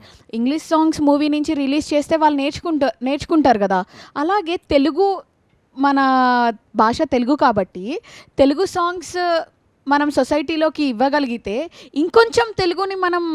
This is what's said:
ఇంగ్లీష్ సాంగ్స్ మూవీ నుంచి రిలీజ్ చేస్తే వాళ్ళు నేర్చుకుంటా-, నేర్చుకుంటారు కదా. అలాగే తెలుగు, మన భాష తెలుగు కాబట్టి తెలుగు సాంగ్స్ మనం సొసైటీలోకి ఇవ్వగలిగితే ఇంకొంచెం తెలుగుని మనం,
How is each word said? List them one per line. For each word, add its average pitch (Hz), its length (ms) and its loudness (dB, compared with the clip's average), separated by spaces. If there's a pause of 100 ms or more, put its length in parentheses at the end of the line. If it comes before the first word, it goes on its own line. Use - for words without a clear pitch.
(340)
ఇంగ్లీష్ 262 300 -2
సాంగ్స్ 320 380 0
మూవీ 285 280 2
నుంచి 302 240 -2
రిలీజ్ 285 400 -2
చేస్తే 294 220 0
వాళ్ళు 302 220 2
నేర్చుకుంటా-, 285 640 -2
నేర్చుకుంటారు 269 580 2
కదా. 190 240 0 (340)
అలాగే 339 380 -2
తెలుగు, 320 680 0 (540)
మన 277 180 0 (800)
భాష 220 260 2
తెలుగు 269 340 0
కాబట్టి 226 680 -2 (380)
తెలుగు 277 260 2
సాంగ్స్ 349 800 -2 (440)
మనం 294 240 2
సొసైటీలోకి 311 720 0
ఇవ్వగలిగితే 262 880 -2 (240)
ఇంకొంచెం 453 640 2
తెలుగుని 381 360 -2
మనం, 359 260 -2 (140)